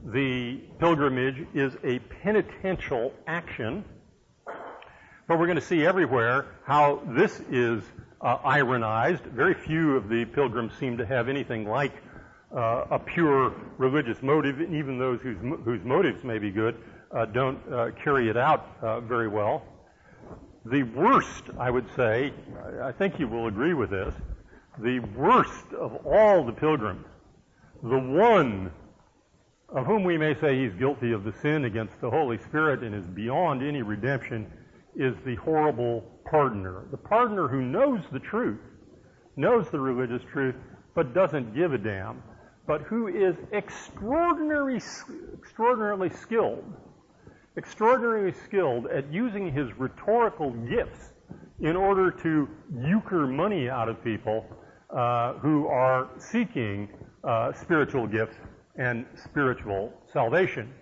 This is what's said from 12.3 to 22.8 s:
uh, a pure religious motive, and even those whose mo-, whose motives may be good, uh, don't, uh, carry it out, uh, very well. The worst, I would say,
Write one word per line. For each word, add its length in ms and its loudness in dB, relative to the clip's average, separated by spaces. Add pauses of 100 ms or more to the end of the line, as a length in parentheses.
uh, 380 0
a 80 0
pure 560 2 (240)
religious 460 0
motive, 360 2
and 140 -4
even 240 -4
those 240 -2
whose 180 -8
mo-, 180 -6
whose 260 -4
motives 400 0
may 160 -4
be 100 -2
good, 280 0 (340)
uh, 140 0
don't, 340 0 (120)
uh, 200 0 (120)
carry 240 4
it 100 2
out, 280 4 (160)
uh, 200 -2
very 260 -2
well. 340 -2 (1040)
The 160 0
worst, 600 2 (160)
I 100 0
would 160 0 (100)
say, 380 2 (480)